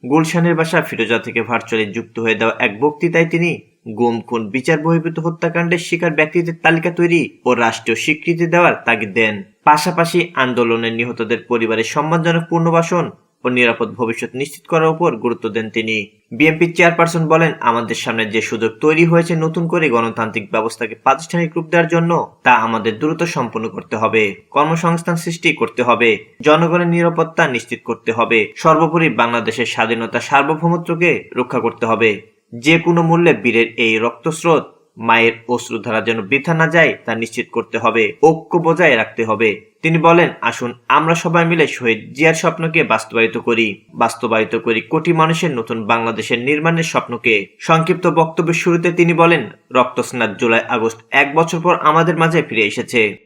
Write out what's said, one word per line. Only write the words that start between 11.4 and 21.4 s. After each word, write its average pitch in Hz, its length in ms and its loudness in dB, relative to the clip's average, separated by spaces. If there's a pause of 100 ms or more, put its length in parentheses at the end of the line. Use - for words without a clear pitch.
সম্মানজনক 165 680 0
পুনর্বাসন 165 600 0 (340)
ও 127 40 0
নিরাপদ 117 460 0
ভবিষ্যৎ 113 380 -4
নিশ্চিত 139 340 -8
করার 160 220 2
উপর 160 260 0
গুরুত্ব 113 340 -4
দেন 110 200 -4
তিনি। 110 420 -4 (200)
বিএনপি 160 420 0
চেয়ারপারসন 165 540 2
বলেন, 160 320 2
"আমাদের 117 360 -2
সামনে 113 300 -4
যে 107 160 -2
সুযোগ 110 300 -4 (100)
তৈরি 160 240 4
হয়েছে 170 300 2
নতুন 160 320 -2
করে 165 220 0
গণতান্ত্রিক 113 600 -2
ব্যবস্থাকে 113 440 -4
প্রাতিষ্ঠানিক 165 600 -2